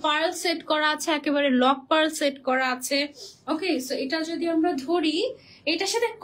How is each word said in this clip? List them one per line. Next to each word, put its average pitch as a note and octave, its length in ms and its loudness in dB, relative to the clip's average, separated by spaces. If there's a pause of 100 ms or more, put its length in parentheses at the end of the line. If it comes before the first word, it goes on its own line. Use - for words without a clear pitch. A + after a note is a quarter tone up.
পার্ল D#4 260 2 (120)
সেট E4 160 0 (120)
করা D4+ 240 2
আছে, D4+ 140 -4 (100)
একেবারে C#4+ 300 2 (140)
লক C4 160 4 (100)
পার্ল D#4 200 4 (100)
সেট C#4 160 0 (120)
করা C4 180 2 (100)
আছে। C#4 220 -4 (560)
ওকে, F4 160 -2 (180)
so C#4+ 60 -6 (100)
এটা D#4+ 140 -2 (120)
যদি E4+ 160 -4 (100)
আমরা E4 160 4 (160)
ধরি, E4 300 0 (540)
এটার F#4 220 -2
সাথে A#4 160 0 (140)